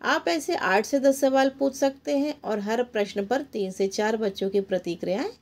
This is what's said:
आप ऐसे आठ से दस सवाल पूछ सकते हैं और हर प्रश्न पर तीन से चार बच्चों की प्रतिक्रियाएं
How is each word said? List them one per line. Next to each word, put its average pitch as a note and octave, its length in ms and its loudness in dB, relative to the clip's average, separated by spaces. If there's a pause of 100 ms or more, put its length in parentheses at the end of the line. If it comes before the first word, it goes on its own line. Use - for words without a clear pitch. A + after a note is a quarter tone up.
आप D4 260 0
ऐसे E4+ 280 -2
आठ F#3+ 300 2
से C#4+ 140 0
दस C4+ 200 4
सवाल C4+ 300 4
पूछ C4+ 260 -2
सकते C#4 420 0
हैं C#4+ 240 -2
और G#3+ 180 -2
हर A3 240 -2
प्रश्न G3+ 420 -2
पर B3 160 0
तीन G3+ 300 -6
से G3 160 0
चार G#3+ 300 0
बच्चों G3 320 -2
की G3 120 0
प्रतिक्रियाएं F#3 680 -4 (120)